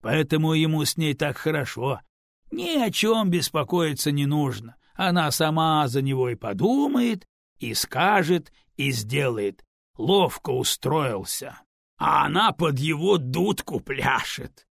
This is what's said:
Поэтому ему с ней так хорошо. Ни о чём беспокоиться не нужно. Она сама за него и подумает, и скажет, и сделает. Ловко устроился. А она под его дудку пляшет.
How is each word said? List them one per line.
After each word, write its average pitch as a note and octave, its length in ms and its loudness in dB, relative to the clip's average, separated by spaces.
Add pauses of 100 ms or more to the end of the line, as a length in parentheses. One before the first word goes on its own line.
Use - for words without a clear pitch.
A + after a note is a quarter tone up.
Поэтому D#3 480 0
ему D#3 320 2
с - 120 -2
ней D3+ 180 0
так C#3+ 240 -4
хорошо. C3+ 640 -4 (500)
Ни E4+ 260 -4
о A#3 140 2
чём G#3+ 400 2
беспокоиться D#3 800 0
не C#3+ 160 0
нужно. C3 500 -2 (180)
Она F3 360 2
сама D#3+ 580 2
за C3 140 0
него C3 260 0
и A#2+ 60 -2
подумает, A#3 920 0 (320)
и A#2 140 -6
скажет, E3+ 800 0 (240)
и C#3 140 -2
сделает. A#2 760 -2 (320)
Ловко E3 540 0
устроился. C3 1080 -4 (360)
А D3 300 2
она F#3 260 2
под D3+ 260 0
его D#3+ 400 2
дудку D#3+ 640 -2
пляшет. - 920 -4